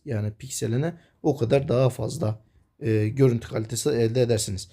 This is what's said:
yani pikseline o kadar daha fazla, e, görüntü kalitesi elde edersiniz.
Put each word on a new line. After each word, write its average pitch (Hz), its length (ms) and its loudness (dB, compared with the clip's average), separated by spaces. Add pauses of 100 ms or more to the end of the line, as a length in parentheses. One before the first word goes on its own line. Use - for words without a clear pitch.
yani 107 280 -4
pikseline 131 600 -4 (280)
o 143 140 2
kadar 135 320 2
daha 127 220 4
fazla, 110 520 -4 (380)
e, 107 280 2
görüntü 120 400 2
kalitesi 117 400 -4
elde 117 340 2
edersiniz. 107 500 0